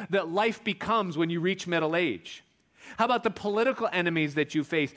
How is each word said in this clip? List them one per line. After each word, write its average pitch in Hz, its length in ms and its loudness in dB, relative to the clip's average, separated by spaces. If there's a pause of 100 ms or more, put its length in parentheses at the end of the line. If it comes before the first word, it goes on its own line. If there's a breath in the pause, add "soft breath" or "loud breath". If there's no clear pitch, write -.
(120)
that 180 180 0
life 214 340 0
becomes 196 540 -2
when 165 140 2
you 170 80 0
reach 185 260 0
middle 165 300 0
age? 143 480 -2 (540 loud breath)
How 226 80 4
about 240 180 0
the 220 80 2
political 220 600 0
enemies 165 440 0
that 151 180 0
you 156 100 2
face, 147 340 0